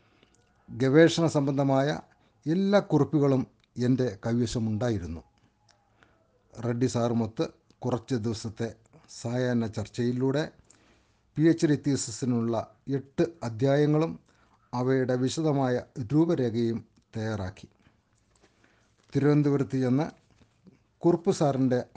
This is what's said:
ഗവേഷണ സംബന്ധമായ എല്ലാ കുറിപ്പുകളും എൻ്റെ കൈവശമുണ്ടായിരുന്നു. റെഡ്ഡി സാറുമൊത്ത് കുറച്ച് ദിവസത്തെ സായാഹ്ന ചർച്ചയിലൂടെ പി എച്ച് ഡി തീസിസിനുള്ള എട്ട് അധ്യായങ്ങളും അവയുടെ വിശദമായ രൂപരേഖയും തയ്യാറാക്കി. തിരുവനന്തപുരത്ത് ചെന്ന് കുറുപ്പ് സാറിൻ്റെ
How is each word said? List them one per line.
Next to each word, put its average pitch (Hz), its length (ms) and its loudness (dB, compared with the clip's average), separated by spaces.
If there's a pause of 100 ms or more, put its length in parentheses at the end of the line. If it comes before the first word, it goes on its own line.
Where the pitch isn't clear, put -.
(720)
ഗവേഷണ 151 560 4
സംബന്ധമായ 139 720 0 (480)
എല്ലാ 196 320 2
കുറിപ്പുകളും 143 680 2 (300)
എൻ്റെ 123 480 0
കൈവശമുണ്ടായിരുന്നു. 113 960 -2 (1400)
റെഡ്ഡി 120 200 0
സാറുമൊത്ത് 117 640 0 (320)
കുറച്ച് 120 360 -4
ദിവസത്തെ 110 600 -6 (340)
സായാഹ്ന 123 580 -2
ചർച്ചയിലൂടെ 123 840 -4 (840)
പി 147 60 -2
എച്ച് 165 240 4
ഡി 147 100 4
തീസിസിനുള്ള 120 1000 -2 (120)
എട്ട് 139 380 -2 (180)
അധ്യായങ്ങളും 147 760 0 (540)
അവയുടെ 127 420 0
വിശദമായ 131 680 0 (180)
രൂപരേഖയും 120 840 0 (320)
തയ്യാറാക്കി. 107 500 -6 (1500)
തിരുവനന്തപുരത്ത് 143 680 2
ചെന്ന് 131 300 0 (840)
കുറുപ്പ് 170 340 2
സാറിൻ്റെ 131 520 2 (140)